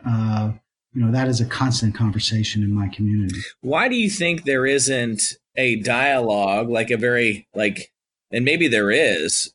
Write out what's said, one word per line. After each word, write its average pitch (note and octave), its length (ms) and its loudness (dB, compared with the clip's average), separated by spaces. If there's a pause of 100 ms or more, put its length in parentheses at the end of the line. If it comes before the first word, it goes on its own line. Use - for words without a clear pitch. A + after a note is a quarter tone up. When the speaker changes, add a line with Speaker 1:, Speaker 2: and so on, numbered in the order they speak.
Speaker 1:
uh, A2 480 0 (400)
you A#2+ 120 0
know, A2+ 80 2
that C3 160 0
is B2 120 0
a A#2 60 0
constant A#2+ 480 -2
conversation G#2+ 680 -2
in G2+ 100 0
my G2+ 140 -2
community. G#2 500 -2 (220)
Speaker 2:
Why D#3 260 0
do B3+ 80 -2
you A3 160 0
think E3+ 320 -2
there C3 240 0
isn't B2+ 560 0 (340)
a B2+ 200 2
dialogue, A#2 920 2
like A2+ 220 0
a A#2 60 2
very, A#2 580 0
like, G#2 380 -4 (400)
and A#2 120 0
maybe E3 220 2
there G#2+ 240 2
is G#2+ 640 0